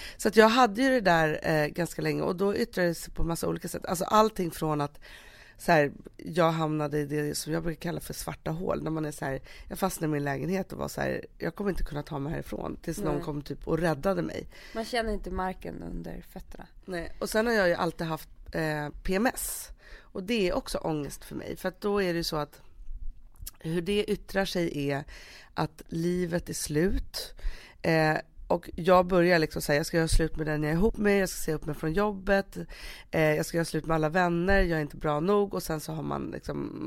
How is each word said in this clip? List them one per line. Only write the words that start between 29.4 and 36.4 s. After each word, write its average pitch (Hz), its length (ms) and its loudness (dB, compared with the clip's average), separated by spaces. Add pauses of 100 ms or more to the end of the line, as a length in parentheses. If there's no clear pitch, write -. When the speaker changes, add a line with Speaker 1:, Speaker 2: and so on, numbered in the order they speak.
Speaker 1:
säga, 151 140 2
"Jag 160 100 0
ska - 100 -2
göra 165 120 4
slut 160 280 4
med 151 100 -2
den 151 160 0
jag 151 100 0
är 165 40 2
ihop 214 200 4
med, 202 240 4
jag 185 80 2
ska - 160 -8
säga 156 100 0
upp 151 120 -6
mig 151 80 -2
från 160 180 -2
jobbet, 196 640 0 (540)
eh, 156 240 4
jag 160 120 0
ska - 100 -4
göra 170 80 2
slut 156 220 -4
med 160 80 2
alla 156 140 2
vänner, 175 540 4
jag 170 160 2
är 156 40 0
inte 147 140 -6
bra 151 240 0
nog", 202 340 2
och 185 80 -4
sen 160 180 -4
så 156 120 -8
har 160 100 -6
man 143 280 -4
liksom 143 400 -6 (160)